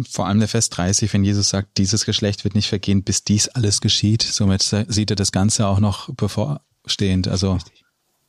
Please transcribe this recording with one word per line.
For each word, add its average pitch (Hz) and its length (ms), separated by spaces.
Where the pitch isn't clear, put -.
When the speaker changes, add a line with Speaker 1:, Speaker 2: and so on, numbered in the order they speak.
Speaker 1:
vor - 200
allem 101 100
der 110 100
Vers - 220
dreißig, 95 420
wenn 98 120
Jesus 101 240
sagt, - 300
„Dieses 101 260
Geschlecht 101 400
wird 101 100
nicht 107 140
vergehen, 98 340
bis - 220
dies 104 240
alles 104 320
geschieht.“ 107 420
Somit 98 400
sa-, 107 240
sieht 104 240
er 104 60
das 98 160
Ganze 104 340
auch 98 140
noch 104 340
bevorstehend. 104 1120
Also 98 280
Speaker 2:
Richtig. - 300